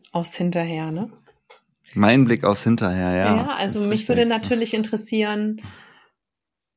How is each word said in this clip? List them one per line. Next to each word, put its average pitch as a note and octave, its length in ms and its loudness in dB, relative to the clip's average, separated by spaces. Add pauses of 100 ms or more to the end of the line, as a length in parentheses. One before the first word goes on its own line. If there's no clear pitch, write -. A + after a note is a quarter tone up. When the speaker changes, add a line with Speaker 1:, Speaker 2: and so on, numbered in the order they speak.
(120)
Speaker 1:
aufs E3 240 -4
Hinterher, E3 560 -4
ne? F#3+ 200 -6 (840)
Speaker 2:
Mein A#2 320 6
Blick A#2 180 2
aufs G2+ 200 2
Hinterher, F#2 520 2
ja. G2+ 200 4
Speaker 1:
Ja, - 200 0
also G3+ 240 -2
Speaker 2:
Ist G#3 60 -2
Speaker 1:
mich G#3 80 0
Speaker 2:
richtig, A3 160 -4
Speaker 1:
würde A#3+ 120 2
Speaker 2:
ja. A#3 60 2
Speaker 1:
natürlich A3+ 460 -2
interessieren, G#3+ 880 -2 (1160)